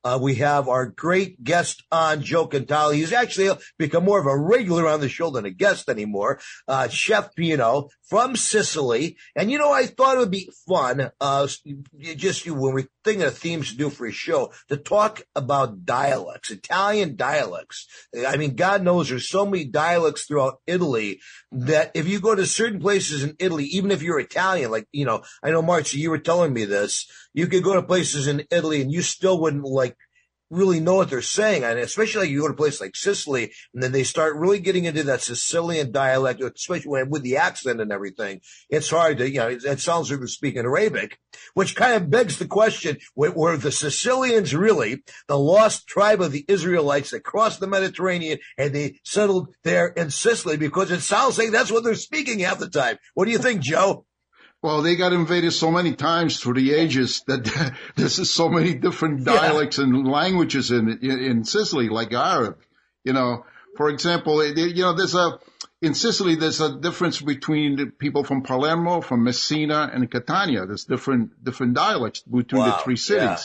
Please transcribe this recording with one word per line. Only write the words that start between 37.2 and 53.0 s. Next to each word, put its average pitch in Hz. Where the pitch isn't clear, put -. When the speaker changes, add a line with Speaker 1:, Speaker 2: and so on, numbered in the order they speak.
Speaker 1:
the 127
accent 127
and 104
everything. 98
It's 147
hard 160
to, 127
you 139
know, 113
it, 123
it 139
sounds 170
like 143
they're 123
speaking 127
Arabic, 127
which 185
kind 240
of 170
begs 226
the 175
question, 190
were, 151
were 165
the 135
Sicilians 233
really 151
the 143
lost 196
tribe 208
of 156
the 143
Israelites 160
that 113
crossed 214
the 190
Mediterranean 185
and 139
they 143
settled 196
there 175
in 165
Sicily? 180
Because 156
it 165
sounds 226
like 226
that's 220
what 226
they're 226
speaking 262
half 185
the -
time. 123